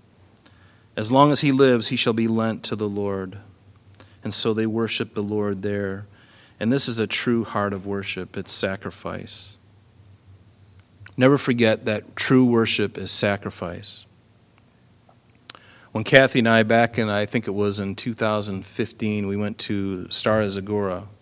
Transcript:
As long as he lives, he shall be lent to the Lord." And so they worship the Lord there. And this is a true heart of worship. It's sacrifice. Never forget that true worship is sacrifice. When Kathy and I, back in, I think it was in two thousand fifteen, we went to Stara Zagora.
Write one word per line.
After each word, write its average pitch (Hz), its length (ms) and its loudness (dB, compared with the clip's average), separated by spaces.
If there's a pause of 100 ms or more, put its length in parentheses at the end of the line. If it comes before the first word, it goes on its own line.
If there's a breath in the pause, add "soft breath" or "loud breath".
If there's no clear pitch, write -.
(960 soft breath)
As 107 160 -4
long 143 200 8
as 135 80 0
he 143 120 2
lives, 131 360 4
he 131 80 -4
shall 120 160 0
be 113 160 0
lent 113 340 0
to - 140 -6
the 104 120 -4
Lord." 98 500 -6 (840 soft breath)
And 107 100 -8
so 113 220 0
they 110 120 0
worship 110 480 -2
the 107 80 -4
Lord 104 400 -2
there. 101 440 -4 (520 soft breath)
And 110 140 0
this 135 160 0
is 113 100 -4
a 110 80 0
true 117 380 0
heart 101 300 -2
of 95 100 -10
worship. 98 520 -8
It's 98 140 -8
sacrifice. - 1080 -8 (1600)
Never 135 200 6
forget 117 460 2
that 107 320 -4
true 131 280 4
worship 113 520 2
is 95 140 -6
sacrifice. 98 960 -4 (1900 soft breath)
When 110 100 -4
Kathy 135 380 6
and 113 80 4
I, 113 140 6
back 113 360 2
in, 110 100 0
I 104 180 0
think 117 200 -4
it 101 60 -4
was 101 260 0
in 98 160 -4
two 113 200 -8
thousand 104 520 -2
fifteen, 107 600 -6
we 98 100 -4
went 104 220 -6
to 98 500 -6
Stara 110 380 0
Zagora. 98 600 -4 (160)